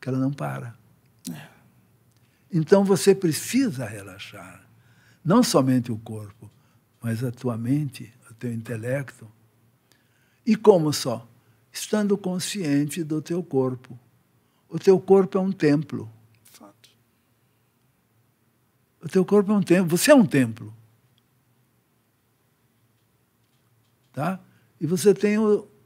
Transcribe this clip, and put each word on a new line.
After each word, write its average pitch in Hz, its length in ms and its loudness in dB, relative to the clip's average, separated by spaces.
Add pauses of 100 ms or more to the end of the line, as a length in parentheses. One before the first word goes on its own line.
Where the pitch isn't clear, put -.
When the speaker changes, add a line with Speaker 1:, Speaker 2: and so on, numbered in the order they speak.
Speaker 1:
que - 80 -12
ela 131 100 -4
não 131 140 -2
para. 135 420 -10 (560)
Speaker 2:
É. 156 180 -16 (1000)
Speaker 1:
Então 196 340 4
você 196 300 4
precisa 175 720 -2
relaxar, 98 800 -16 (580)
não 208 180 4
somente 131 500 2
o 107 60 -6
corpo, 104 520 -16 (500)
mas 113 220 -4
a 131 80 -4
tua 117 260 -6
mente, 127 560 -4 (180)
o 117 40 -20
teu 120 180 -8
intelecto. 113 760 -8 (1120)
E 214 120 2
como 165 360 4
só? 123 360 -6 (440)
Estando 208 460 -2
consciente 175 840 -4
do 156 180 -6
teu 170 200 -6
corpo. 131 560 -4 (680)
O 165 100 -10
teu 190 220 4
corpo 190 380 2
é - 20 -2
um 190 120 -2
templo. 143 580 -2 (340)
Speaker 2:
Fato. - 460 -20 (2000)
Speaker 1:
O 160 80 -12
teu 185 160 2
corpo 202 280 2
é - 20 2
um 202 80 2
templo. 175 340 4
Você - 140 2
é 311 40 10
um 240 120 6
templo. 113 480 -2 (3500)
Tá? 175 260 -6 (420)
E 165 60 -6
você 185 280 2
tem 208 240 0
o 208 280 0 (200)